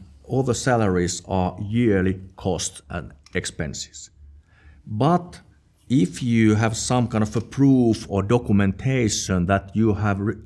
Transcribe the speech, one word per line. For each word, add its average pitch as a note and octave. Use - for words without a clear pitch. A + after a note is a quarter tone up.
all B2+
the B2
salaries F#2+
are F#2
yearly G2
costs -
and F2
expenses. -
But C#3+
if D#3+
you A2+
have A2
some B2
kind A2
of G#2
a A2+
proof B2+
or G2
documentation G#2
that G2
you A2
have G2
re-, G2+